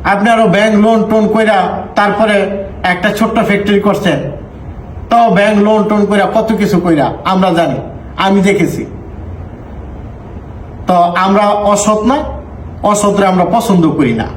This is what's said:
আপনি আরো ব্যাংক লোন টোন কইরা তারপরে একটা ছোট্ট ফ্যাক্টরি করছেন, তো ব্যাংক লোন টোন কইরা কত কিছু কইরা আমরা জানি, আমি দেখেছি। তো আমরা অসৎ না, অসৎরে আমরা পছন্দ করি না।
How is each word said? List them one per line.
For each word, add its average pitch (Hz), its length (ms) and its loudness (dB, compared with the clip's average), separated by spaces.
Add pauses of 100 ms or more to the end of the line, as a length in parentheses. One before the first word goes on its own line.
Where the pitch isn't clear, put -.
আপনি 202 260 2
আরো 220 160 4
ব্যাংক 208 280 2
লোন 214 360 4
টোন 214 180 2
কইরা 208 400 2 (260)
তারপরে 202 680 0 (180)
একটা 180 280 0
ছোট্ট 220 340 0
ফ্যাক্টরি 202 360 0
করছেন, 175 380 0 (920)
তো 233 200 4
ব্যাংক 202 280 2
লোন 208 260 4
টোন 208 220 2
কইরা 196 280 2
কত 220 180 0
কিছু 185 280 2
কইরা 147 320 0 (120)
আমরা 185 260 2
জানি, 165 260 0 (400)
আমি 196 240 2
দেখেছি। 202 460 0 (2000)
তো 180 80 2
আমরা 185 480 2
অসৎ 208 600 2
না, 254 140 2 (680)
অসৎরে 202 440 2
আমরা 180 180 2
পছন্দ 175 460 2
করি 135 220 0
না। 110 140 -2 (100)